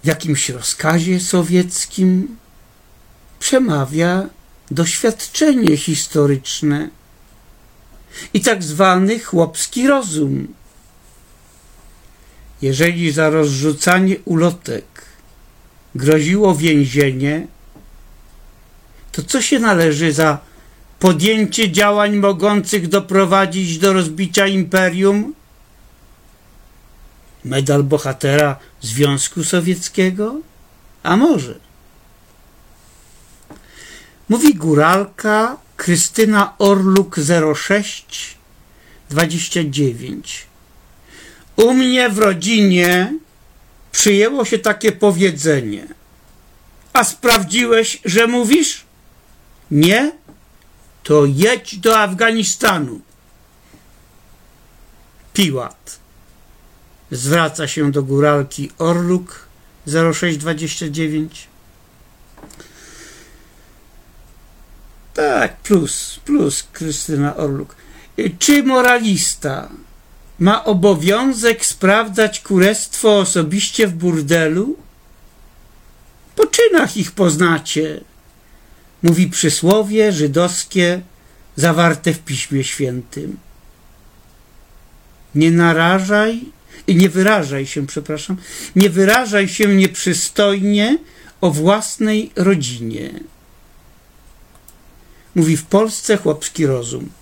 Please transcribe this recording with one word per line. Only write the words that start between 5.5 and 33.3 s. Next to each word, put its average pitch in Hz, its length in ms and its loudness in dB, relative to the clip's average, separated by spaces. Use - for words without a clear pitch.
historyczne 143 1120 -2
i 196 60 0
tak 208 220 0
zwany 185 580 2
chłopski 185 680 -2
rozum. 151 680 -2
Jeżeli 160 500 0
za 156 180 2
rozrzucanie 156 960 2
ulotek 170 600 -2
groziło 156 600 2
więzienie, 143 920 0
to - 100 -8
co 262 200 -2
się 285 160 0
należy 165 540 2
za 147 260 2
podjęcie 202 720 2
działań 208 460 2
mogących 202 720 0
doprowadzić 190 920 0
do 190 140 2
rozbicia 185 540 0
imperium? 190 880 0
Medal 139 380 0
bohatera 143 720 0
Związku 139 640 -2
Sowieckiego? 185 960 -2
A 170 140 0
może?" 214 380 0